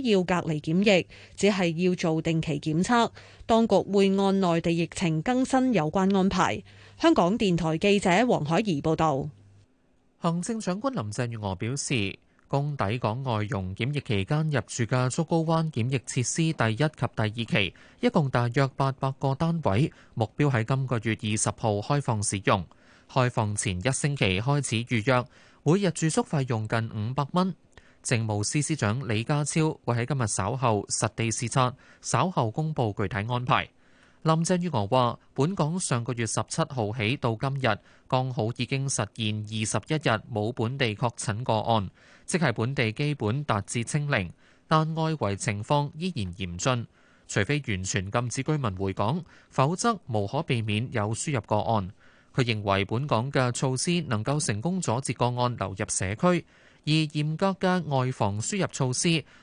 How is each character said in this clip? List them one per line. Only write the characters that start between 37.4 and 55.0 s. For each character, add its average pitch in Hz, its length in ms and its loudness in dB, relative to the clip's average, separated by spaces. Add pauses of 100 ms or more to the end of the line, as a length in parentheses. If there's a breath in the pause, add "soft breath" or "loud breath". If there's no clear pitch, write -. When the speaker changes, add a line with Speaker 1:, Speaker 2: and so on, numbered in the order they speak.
Speaker 2:
今 139 100 -2 (100)
日， 117 180 2 (320 soft breath)
剛 131 220 0
好 117 260 0
已 123 80 -2
經 135 240 -2
實 120 260 -2
現 107 300 -2
二 110 200 -4
十 110 120 -2 (100)
一 156 100 -2
日 120 240 2 (100)
冇 107 200 0
本 127 260 -4
地 123 160 0
確 113 220 -2
診 117 280 -6
個 117 120 2
案， 107 340 2 (380 soft breath)
即 - 100 -2
係 151 160 2
本 120 220 -2
地 117 160 0
基 147 240 -2
本 123 300 -2
達 107 160 0
至 117 220 -4
清 147 280 -2
零， 95 200 -2 (360 soft breath)
但 160 260 2
外 160 200 0
圍 104 220 0
情 104 280 -4
況 147 340 2
依 175 180 -6
然 95 200 -4
嚴 90 200 -8
峻， 120 320 -2 (400 soft breath)
除 110 160 0
非 143 240 -2
完 92 160 -4
全 95 280 -4
禁 123 180 0
止 131 140 -6
居 156 120 0
民 123 200 -2
回 95 180 -2
港， 120 300 -2 (260 soft breath)
否 139 260 2
則 226 300 -2
無 104 220 -2
可 135 160 -4
避 120 180 -2
免 110 300 -2
有 107 240 -2
輸 - 160 -6
入 127 100 -2
個 - 160 -2
案。 104 340 0 (440 soft breath)
佢 139 80 2
認 113 180 -2
為 98 240 2
本 123 220 -4
港 131 240 0
嘅 127 200 2
措 131 240 -2
施 175 280 -2
能 117 200 -4
夠 143 160 0
成 107 220 -4
功 180 180 -2
阻 120 220 0